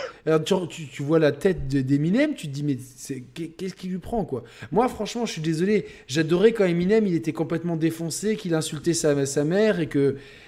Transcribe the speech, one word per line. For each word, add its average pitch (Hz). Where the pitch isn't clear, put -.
alors, 156
tu, 196
tu, 156
tu -
vois 156
la 147
tête 147
de, 135
d'Eminem, 165
tu -
te 139
dis, 143
mais 143
c'est, -
qu'est-ce 170
qui -
lui 185
prend, 208
quoi ? 147
Moi, 220
franchement, 233
je 220
suis 160
désolé. 170
J'adorais 170
quand 214
Eminem, 185
il 175
était 156
complètement 165
défoncé, 165
qu'il 170
insultait 160
sa, 143
sa 139
mère 185
et 147
que, 139